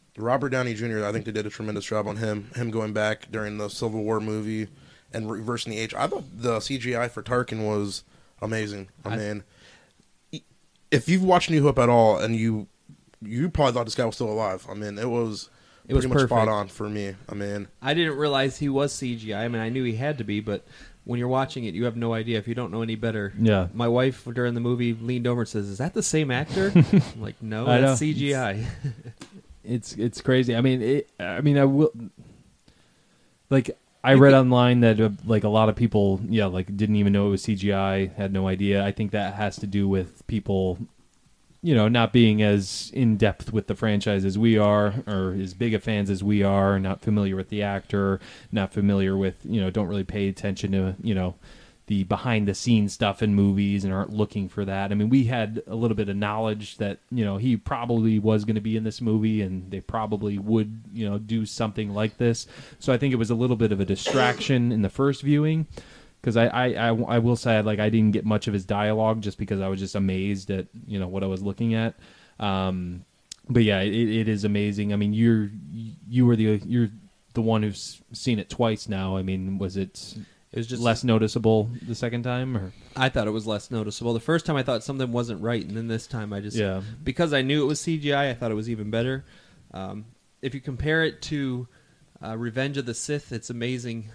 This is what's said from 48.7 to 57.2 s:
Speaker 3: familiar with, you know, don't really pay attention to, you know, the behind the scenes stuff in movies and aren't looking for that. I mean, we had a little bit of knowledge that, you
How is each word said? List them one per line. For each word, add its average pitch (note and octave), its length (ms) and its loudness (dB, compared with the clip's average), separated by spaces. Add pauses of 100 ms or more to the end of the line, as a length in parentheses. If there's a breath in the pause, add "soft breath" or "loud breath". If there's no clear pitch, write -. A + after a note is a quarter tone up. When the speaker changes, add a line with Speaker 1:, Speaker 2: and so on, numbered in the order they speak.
Speaker 3:
familiar G2 420 2
with, F#2+ 280 0
you G#2+ 180 -2
know, F#2+ 80 0
don't G2 180 -2
really G2 160 -2
pay G2 240 -2
attention G2 440 -4
to, F#2+ 320 0
you A2 100 0
know, F#2 220 -2 (520 soft breath)
the G2 180 0
behind G#2+ 420 0
the G2 60 0
scenes G#2+ 400 2
stuff G2+ 280 0
in G#2+ 140 2
movies G2+ 480 4
and F#2+ 100 -2
aren't - 200 -4
looking G#2 340 -2
for G2+ 160 -6
that. G2 280 -4
I G2+ 40 0
mean, G#2 140 2
we C3 160 6
had A2+ 420 -2
a G#2+ 80 -8
little A2+ 220 0
bit G#2 100 -2
of G2 80 -4
knowledge G#2+ 640 -4
that, G2+ 220 -4 (120)
you A#2+ 140 0